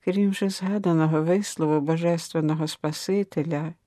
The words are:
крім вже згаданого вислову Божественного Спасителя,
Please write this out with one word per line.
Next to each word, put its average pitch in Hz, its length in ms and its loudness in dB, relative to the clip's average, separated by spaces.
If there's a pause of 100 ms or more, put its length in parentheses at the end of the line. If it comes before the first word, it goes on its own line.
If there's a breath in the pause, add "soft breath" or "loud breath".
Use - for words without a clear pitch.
крім 202 260 2
вже 196 180 0
згаданого 175 720 2
вислову 165 580 2
Божественного 160 840 0
Спасителя, 160 1080 -4 (120)